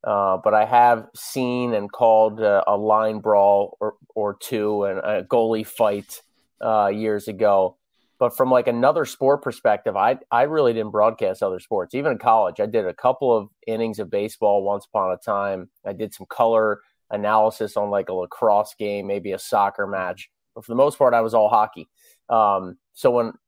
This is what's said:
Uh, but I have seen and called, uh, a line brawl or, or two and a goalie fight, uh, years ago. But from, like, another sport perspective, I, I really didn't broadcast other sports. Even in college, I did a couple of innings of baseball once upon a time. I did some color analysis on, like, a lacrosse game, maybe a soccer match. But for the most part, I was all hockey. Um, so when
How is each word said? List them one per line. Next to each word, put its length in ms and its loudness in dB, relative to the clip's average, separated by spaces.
Uh, 340 0
but 160 0
I 100 4
have 520 4
seen 580 -4
and 180 -4
called, 480 4
uh, 280 2
a 100 2
line 420 0
brawl 640 2
or, 140 -6
or 240 -4
two 440 -4
and 160 -4
a 240 -4
goalie 420 -2
fight, 560 -4
uh, 320 0
years 340 -4
ago. 500 2
But 180 0
from, 120 0
like, 180 2
another 380 2
sport 360 0
perspective, 560 -2
I, 220 0
I 120 2
really 280 2
didn't 200 -4
broadcast 520 0
other 160 -4
sports. 340 -6
Even 200 -2
in 60 -4
college, 400 2
I 80 -2
did 180 -2
a 80 -4
couple 420 0
of 140 -4
innings 340 -6
of 100 -8
baseball 540 0
once 220 -4
upon 260 -2
a 60 -4
time. 520 -6
I 80 -8
did 200 -10
some 140 -20
color 540 0
analysis 680 0
on, 140 -2
like, 200 -2
a 40 -6
lacrosse 640 0
game, 320 -6
maybe 260 -6
a 60 -8
soccer 480 -2
match. 420 -8
But 80 -20
for 80 -14
the 60 -2
most 200 2
part, 180 4
I 60 2
was 120 -4
all 160 4
hockey. 400 0
Um, 480 0
so 180 0
when 220 -2